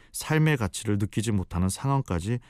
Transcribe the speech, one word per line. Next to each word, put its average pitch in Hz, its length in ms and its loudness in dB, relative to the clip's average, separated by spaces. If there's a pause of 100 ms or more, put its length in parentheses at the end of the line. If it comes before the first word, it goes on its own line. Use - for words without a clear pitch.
(140)
삶의 156 440 2
가치를 107 400 -2
느끼지 107 340 -2
못하는 92 380 0
상황까지 120 720 -2 (100)